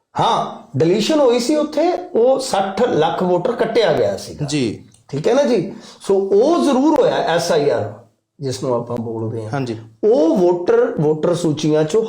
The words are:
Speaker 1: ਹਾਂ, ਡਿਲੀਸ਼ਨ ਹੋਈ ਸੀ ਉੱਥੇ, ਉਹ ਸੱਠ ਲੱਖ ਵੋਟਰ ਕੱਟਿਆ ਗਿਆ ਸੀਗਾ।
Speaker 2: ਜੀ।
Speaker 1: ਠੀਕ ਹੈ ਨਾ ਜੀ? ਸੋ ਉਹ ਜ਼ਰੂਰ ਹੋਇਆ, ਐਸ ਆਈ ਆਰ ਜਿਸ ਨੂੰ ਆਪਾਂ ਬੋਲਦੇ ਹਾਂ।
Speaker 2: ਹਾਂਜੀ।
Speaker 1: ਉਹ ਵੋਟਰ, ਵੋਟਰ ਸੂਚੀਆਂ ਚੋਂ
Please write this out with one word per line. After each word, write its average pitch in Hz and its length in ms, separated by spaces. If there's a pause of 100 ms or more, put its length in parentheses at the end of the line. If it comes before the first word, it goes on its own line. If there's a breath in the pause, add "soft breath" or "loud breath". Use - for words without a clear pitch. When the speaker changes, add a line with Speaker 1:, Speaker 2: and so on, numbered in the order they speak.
(200)
Speaker 1:
ਹਾਂ, 185 480 (100)
ਡਿਲੀਸ਼ਨ 208 420
ਹੋਈ 247 200
ਸੀ 302 160
ਉੱਥੇ, 302 380
ਉਹ 262 460
ਸੱਠ 202 420
ਲੱਖ 170 420
ਵੋਟਰ 180 280
ਕੱਟਿਆ 220 420
ਗਿਆ 101 240
ਸੀਗਾ। - 280
Speaker 2:
ਜੀ। 135 440 (180)
Speaker 1:
ਠੀਕ 139 200
ਹੈ 226 60
ਨਾ 277 100
ਜੀ? 226 320 (320 loud breath)
ਸੋ 196 80
ਉਹ 214 480
ਜ਼ਰੂਰ 277 360
ਹੋਇਆ, 170 160
ਐਸ 165 360
ਆਈ 147 180
ਆਰ 107 300 (400)
ਜਿਸ 131 240
ਨੂੰ 131 120
ਆਪਾਂ 120 220
ਬੋਲਦੇ 113 460
ਹਾਂ। 110 100
Speaker 2:
ਹਾਂਜੀ। 120 260 (240)
Speaker 1:
ਉਹ 269 340
ਵੋਟਰ, 180 640
ਵੋਟਰ 156 360
ਸੂਚੀਆਂ 151 480
ਚੋਂ 220 260